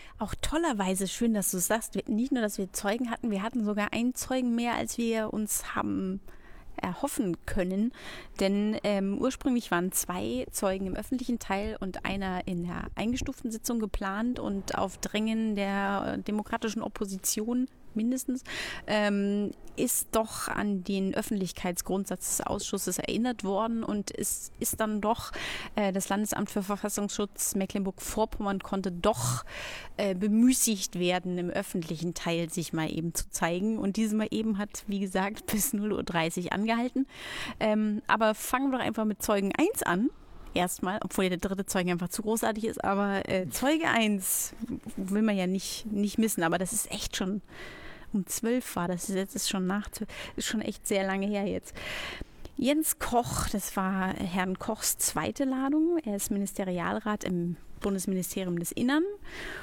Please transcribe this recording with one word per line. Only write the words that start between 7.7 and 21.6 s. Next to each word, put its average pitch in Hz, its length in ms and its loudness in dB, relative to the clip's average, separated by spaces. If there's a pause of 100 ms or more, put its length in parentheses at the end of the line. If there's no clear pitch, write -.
Denn, 202 440 4
ähm, 196 360 2
ursprünglich 247 520 0
waren 180 200 2
zwei 214 600 -2
Zeugen 190 360 0
im 185 80 -4
öffentlichen 247 440 -2
Teil 208 400 -2
und 190 260 -6
einer 190 420 -2
in 175 160 -2
der 175 220 -4 (100)
eingestuften 247 560 -2
Sitzung 226 280 -2
geplant 214 600 -2
und 196 380 -2
auf 190 220 -2
Drängen 220 560 0
der, 196 600 0
äh, - 40 -4
demokratischen 214 600 -2
Opposition 214 840 0 (300)
mindestens, 254 460 0 (420)
ähm, 202 640 2 (240)
ist - 380 0
doch - 340 0
an 202 360 0
den 190 300 0
Öffentlichkeitsgrundsatz 190 1200 -2